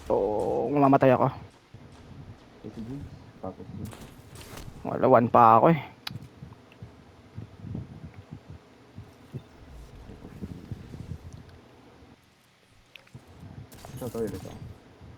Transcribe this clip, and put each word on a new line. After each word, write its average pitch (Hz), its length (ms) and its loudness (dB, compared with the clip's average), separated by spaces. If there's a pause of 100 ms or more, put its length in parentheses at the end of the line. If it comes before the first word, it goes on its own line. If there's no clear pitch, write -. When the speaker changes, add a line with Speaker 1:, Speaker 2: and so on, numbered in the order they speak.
Speaker 1:
Oo, 107 600 0
mamamatay 139 460 4
ako. 120 140 4 (1300)
Speaker 2:
Ito 110 100 -16
si 113 140 -14
Jigs. 135 240 -12 (300)
Tapos 92 280 -12
si - 180 -12 (960)
Speaker 1:
Wala, - 260 -2
one 120 220 8
pa 113 320 8
ako 127 100 10
eh. 165 100 4 (4000)
Speaker 2:
Ito - 200 -20
si - 140 -20
Jigs. - 240 -14 (3250)
Ito, 117 200 -10
ito, 101 200 -4
ito. - 140 -14 (680)